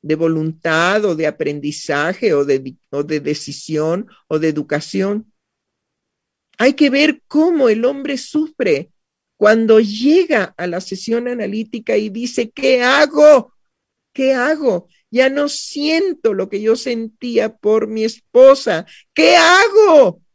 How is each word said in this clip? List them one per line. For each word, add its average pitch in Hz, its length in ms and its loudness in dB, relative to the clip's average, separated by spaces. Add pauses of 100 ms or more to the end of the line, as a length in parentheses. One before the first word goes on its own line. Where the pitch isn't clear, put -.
de 151 140 -2
voluntad 165 880 -2
o 180 100 -2
de 156 120 -4
aprendizaje 147 1040 -4
o 143 120 2
de, 135 300 -4 (140)
o 143 140 -6
de 151 160 -6
decisión 151 880 -6 (200)
o 156 120 -2
de 160 100 0
educación. 190 840 -6 (1300)
Hay 262 160 2
que 285 160 2
ver 294 380 0
cómo 311 420 0
el 226 160 -2
hombre 277 320 -4
sufre 240 720 -4 (460)
cuando 220 420 4
llega 240 760 0
a 175 100 -6
la 175 140 -6
sesión 226 460 -6
analítica 220 720 -6
y 214 120 -4
dice, 233 420 -6
"¿Qué 262 320 0
hago? 294 680 4 (600)
¿Qué 262 200 0
hago?". 254 540 -2 (240)
Ya 254 180 2
no 285 200 -2
siento 302 840 -4
lo 190 160 -4
que 202 120 -6
yo 220 140 0
sentía 226 840 -6
por 220 300 0
mi 220 180 -6
esposa. 240 800 2 (280)
¿Qué 330 220 4
hago? 349 840 4 (120)